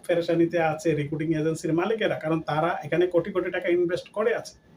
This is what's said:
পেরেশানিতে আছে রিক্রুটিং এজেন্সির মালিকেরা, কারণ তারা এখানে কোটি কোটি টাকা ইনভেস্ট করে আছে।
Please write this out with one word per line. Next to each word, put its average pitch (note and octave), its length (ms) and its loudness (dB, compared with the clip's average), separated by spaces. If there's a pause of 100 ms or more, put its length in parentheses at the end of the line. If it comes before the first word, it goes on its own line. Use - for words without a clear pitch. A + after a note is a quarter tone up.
পেরেশানিতে E3+ 540 2
আছে D#3 340 2
রিক্রুটিং D3+ 380 -2
এজেন্সির D#3 400 -2
মালিকেরা, F#3 420 0
কারণ D#3 260 -2
তারা D#3+ 420 0
এখানে E3 240 2
কোটি F3 240 0
কোটি F3+ 200 -2
টাকা F3+ 180 -4
ইনভেস্ট F3 400 0
করে A3 260 0
আছে। - 180 -8 (240)